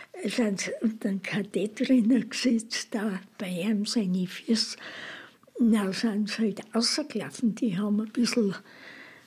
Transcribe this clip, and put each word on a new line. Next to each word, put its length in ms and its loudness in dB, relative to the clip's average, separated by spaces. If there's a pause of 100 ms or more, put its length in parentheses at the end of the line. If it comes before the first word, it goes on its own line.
(240)
sind 380 0
sie 100 -6 (100)
unter 280 -2
dem 120 -2
Kadett 580 -2
drinnen 500 4
gesetzt, 640 0
da 280 -2 (180)
bei 120 -6
ihm 360 0
seine 400 0
Füße. 520 -2 (840)
Na, 340 4
sind 360 0
sie 140 -4
halt 320 -2
rausgelaufen. 800 0
Die 220 0
haben 240 2
ein 100 -6
bisschen 440 2 (720)